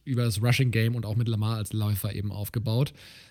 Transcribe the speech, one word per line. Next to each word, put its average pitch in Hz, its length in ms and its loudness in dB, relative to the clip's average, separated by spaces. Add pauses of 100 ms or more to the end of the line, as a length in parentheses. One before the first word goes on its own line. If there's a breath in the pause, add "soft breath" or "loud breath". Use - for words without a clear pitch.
über 120 200 0
das 104 160 0
Rushing 123 300 4
Game 113 240 2
und 117 100 -4
auch 107 120 -2
mit 117 120 2
Lamar 110 280 0
als 107 180 -6
Läufer 104 400 0
eben 101 180 -4
aufgebaut. 110 600 -2 (360 loud breath)